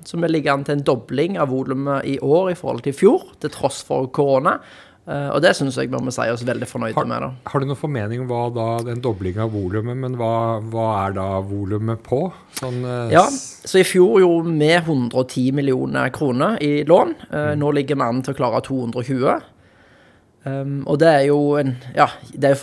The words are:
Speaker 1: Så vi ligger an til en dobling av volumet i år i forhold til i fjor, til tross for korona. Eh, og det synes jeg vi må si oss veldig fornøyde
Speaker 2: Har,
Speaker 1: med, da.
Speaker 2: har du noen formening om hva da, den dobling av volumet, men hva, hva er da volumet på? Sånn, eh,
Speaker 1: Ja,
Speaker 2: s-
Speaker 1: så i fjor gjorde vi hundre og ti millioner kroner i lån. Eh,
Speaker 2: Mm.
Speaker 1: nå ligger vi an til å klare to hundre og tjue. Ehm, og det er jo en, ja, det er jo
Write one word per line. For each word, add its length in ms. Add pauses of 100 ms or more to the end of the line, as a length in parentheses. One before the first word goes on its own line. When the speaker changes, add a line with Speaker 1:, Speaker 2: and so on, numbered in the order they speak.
Speaker 1:
Så 160
vi 80
ligger 280
an 100
til 100
en 80
dobling 560
av 80
volumet 560
i 160
år 320
i 40
forhold 280
til 80
i 80
fjor, 240 (160)
til 100
tross 320
for 300
korona. 480 (460)
Eh, 300
og 80
det 100
synes 220
jeg 160
vi 80
må 160
si 60 (100)
oss 160
veldig 180
fornøyde 300
Speaker 2:
Har, 100
Speaker 1:
med, 140
da. 100 (220)
Speaker 2:
har 80
du 80
noen 80
formening 460
om 80
hva 160 (100)
da, 120 (200)
den 160
dobling 340
av 140
volumet, 480
men 160
hva, 480
hva 220 (240)
er 80
da 80 (180)
volumet 640
på? 240 (240)
Sånn, 220 (100)
eh, 240
Speaker 1:
Ja, 160
Speaker 2:
s- 400
Speaker 1:
så 140
i 20
fjor 400
gjorde 340
vi 220
hundre 400
og 80
ti 240
millioner 580
kroner 540
i 220
lån. 300 (180)
Eh, 180
Speaker 2:
Mm. 80
Speaker 1:
nå 160
ligger 220
vi 40
an 220
til 100
å 40
klare 260
to 160
hundre 200
og 60
tjue. 360 (1040)
Ehm, 360 (100)
og 80
det 80
er 220
jo 80 (180)
en, 140 (260)
ja, 140 (240)
det 160
er 60
jo 80